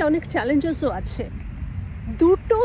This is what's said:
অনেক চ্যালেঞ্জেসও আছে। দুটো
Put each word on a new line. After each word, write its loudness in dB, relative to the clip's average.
অনেক 2
চ্যালেঞ্জেসও 0
আছে। -6
দুটো 4